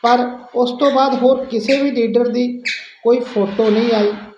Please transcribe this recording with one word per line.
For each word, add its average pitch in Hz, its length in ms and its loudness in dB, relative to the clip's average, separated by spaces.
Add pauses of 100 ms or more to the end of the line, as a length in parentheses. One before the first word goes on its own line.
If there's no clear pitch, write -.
ਪਰ 247 240 2 (280)
ਉਸ 247 160 0
ਤੋਂ 285 200 0
ਬਾਅਦ 269 220 2
ਹੋਰ 247 320 2
ਕਿਸੇ 226 320 0
ਵੀ 277 140 0
ਲੀਡਰ 233 380 0
ਦੀ 247 180 -2 (560)
ਕੋਈ 247 220 2
ਫੋਟੋ 214 440 -2
ਨਹੀਂ 226 240 2
ਆਈ 208 180 2 (260)